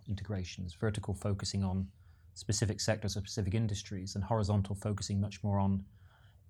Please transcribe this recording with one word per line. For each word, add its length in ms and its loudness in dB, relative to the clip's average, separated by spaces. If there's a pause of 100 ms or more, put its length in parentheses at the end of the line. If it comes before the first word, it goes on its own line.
integrations, 680 -6
vertical 400 0
focusing 480 0
on 240 2 (480)
specific 460 0
sectors 360 0
or 40 -2
specific 340 -2
industries, 600 -2
and 80 0
horizontal 520 2
focusing 460 0
much 220 -2
more 160 2
on 260 2 (640)